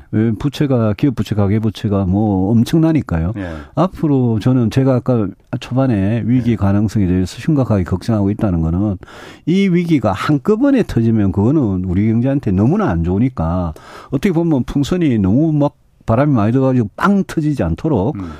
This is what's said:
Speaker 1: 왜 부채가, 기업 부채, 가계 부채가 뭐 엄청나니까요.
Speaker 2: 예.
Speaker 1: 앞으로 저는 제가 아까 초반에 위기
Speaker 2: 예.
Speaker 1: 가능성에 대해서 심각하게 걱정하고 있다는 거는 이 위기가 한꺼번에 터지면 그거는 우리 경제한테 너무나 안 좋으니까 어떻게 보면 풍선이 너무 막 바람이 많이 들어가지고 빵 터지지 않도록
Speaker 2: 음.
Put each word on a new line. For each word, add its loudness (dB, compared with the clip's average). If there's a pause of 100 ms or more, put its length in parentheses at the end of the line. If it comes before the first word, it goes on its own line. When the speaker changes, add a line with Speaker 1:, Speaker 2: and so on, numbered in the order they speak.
(120)
Speaker 1:
왜 0
부채가, -2
기업 -2
부채, -4
가계 2
부채가 -2
뭐 2
엄청나니까요. 2
Speaker 2:
예. -10 (200)
Speaker 1:
앞으로 0
저는 2
제가 2
아까 0 (320)
초반에 0
위기 2
Speaker 2:
예. 0
Speaker 1:
가능성에 0
대해서 0
심각하게 0
걱정하고 -2
있다는 -2
거는 -2 (480)
이 2
위기가 0
한꺼번에 2
터지면 0
그거는 0
우리 0
경제한테 0
너무나 2
안 0
좋으니까 -2 (360)
어떻게 0
보면 0
풍선이 0
너무 2
막 0 (320)
바람이 2
많이 2
들어가지고 2
빵 0
터지지 -2
않도록 -2
Speaker 2:
음. -12